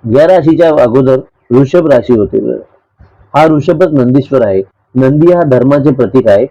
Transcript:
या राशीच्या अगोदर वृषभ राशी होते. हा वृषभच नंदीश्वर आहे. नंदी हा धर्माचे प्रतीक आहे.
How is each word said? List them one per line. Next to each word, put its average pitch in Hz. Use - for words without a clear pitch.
या 202
राशीच्या 160
अगोदर 131
वृषभ 143
राशी 123
होते. 101
हा 156
वृषभच 160
नंदीश्वर 131
आहे. 98
नंदी 147
हा 175
धर्माचे 139
प्रतीक 123
आहे. 104